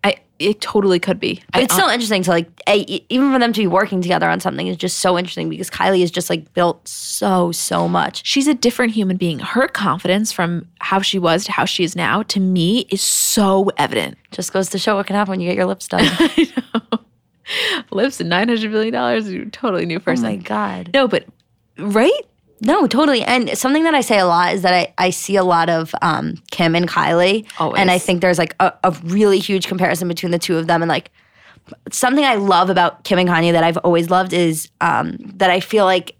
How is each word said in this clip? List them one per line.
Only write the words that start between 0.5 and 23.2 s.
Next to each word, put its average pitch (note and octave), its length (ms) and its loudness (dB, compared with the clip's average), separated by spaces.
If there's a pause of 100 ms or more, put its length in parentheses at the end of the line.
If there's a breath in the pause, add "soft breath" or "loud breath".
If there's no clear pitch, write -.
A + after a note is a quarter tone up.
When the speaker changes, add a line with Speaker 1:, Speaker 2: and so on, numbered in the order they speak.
Speaker 1:
totally G3 380 2
could F3+ 200 -2
be. - 320 -6
Speaker 2:
But - 100 2
Speaker 1:
I - 20 4
Speaker 2:
it's B3 120 0
so F#4+ 80 2
Speaker 1:
hon- C#4+ 120 2
Speaker 2:
interesting G#3+ 300 -2
to, E3+ 60 2
like, E3+ 200 2 (180)
a, G#3 120 4
e-, F3+ 280 -8
even C4 240 2
for C4 60 2
them A#3 160 2
to G3+ 80 -2
be G3+ 40 2
working F#3 360 0
together E3+ 260 0
on E3 100 0
something E3 280 -6
is F3+ 100 -6
just F3+ 220 -6
so F3+ 180 2
interesting F3 320 -6
because E3 220 -8
Kylie F#3 320 0
is E3+ 80 0
just, F3 180 -6
like, E3+ 240 -6
built F3 340 -2
so, F#3 680 -2
so E3+ 360 -2
much. F3 380 -2
Speaker 1:
She's C#4 200 0
a D4+ 60 2
different A#3+ 400 0
human F#3+ 240 0
being. E3+ 220 -2
Her B3+ 280 -2
confidence G3 640 -2
from E3+ 380 -4 (120)
how G3 200 0
she G3 180 -2
was F3 280 0
to G3 60 -6
how - 120 -2
she F#3 200 -2
is E3+ 120 -4
now, E3+ 280 -2
to - 160 -4
me, F#3 500 0
is G3 100 -2
so G3 800 2
evident. A2+ 400 -2 (120)
Speaker 2:
Just - 220 -8
goes F#3+ 180 -2
to G3 80 -4
show G#3 180 0
what G3 100 -4
can G3 100 -4
happen G3+ 140 0
when F#3+ 100 -4
you F3 80 -4
get F3+ 80 -2
your F#3+ 80 0
lips F#3+ 240 -6
done. F3+ 140 0
Speaker 1:
<laughs> - 20 4
I D#4 480 0 (220)
know. A3+ 240 -4 (920 loud breath)
Lips A#3+ 300 -2
and E3+ 80 -4
nine F#3 200 0
hundred A3 240 -2
million A3 200 -2
dollars, A#3+ 400 -2
you're F#3 120 -8
a G#3+ 60 -14
totally F#3 360 -4
new E3+ 140 -6
person. A#3 260 -2
Speaker 2:
Oh A3 40 -4
my G#3 60 -4
God. F#3+ 560 -6
Speaker 1:
No, C4+ 160 4
but, - 160 0 (540)
right? A3 340 2 (480)
Speaker 2:
No, D4 260 2
totally. C4 360 2